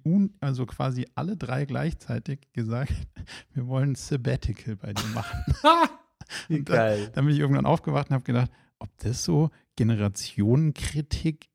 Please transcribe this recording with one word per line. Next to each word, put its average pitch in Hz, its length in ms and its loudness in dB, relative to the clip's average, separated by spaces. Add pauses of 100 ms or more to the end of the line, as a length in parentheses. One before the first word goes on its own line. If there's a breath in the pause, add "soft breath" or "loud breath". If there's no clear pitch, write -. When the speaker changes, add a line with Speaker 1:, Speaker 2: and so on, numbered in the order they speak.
Speaker 1:
un-, 190 360 2
also 127 260 -2
quasi 131 480 -2
alle 175 220 -4
drei 135 300 -4
gleichzeitig 135 840 -6
gesagt, 117 400 -2
<laughs> - 640 -10
"Wir 123 120 -4
wollen 131 260 0
ein - 20 0
Sabbatical 123 800 -4
bei 104 180 -10
dir 104 140 -4
machen." - 380 -6
Speaker 2:
<laughs> - 1040 2
Wie 160 100 0
Speaker 1:
Und 139 100 -4
dann, - 80 4
Speaker 2:
geil. 110 360 2
Speaker 1:
dann 139 140 2
bin 147 80 4
ich 143 60 2
irgendwann 135 260 2
aufgewacht 143 440 0
und 139 60 2
hab 123 80 -2
gedacht, 123 260 0 (280 soft breath)
ob - 200 -14
das 117 260 -4
so 160 260 4 (260 soft breath)
Generationenkritik 120 1800 0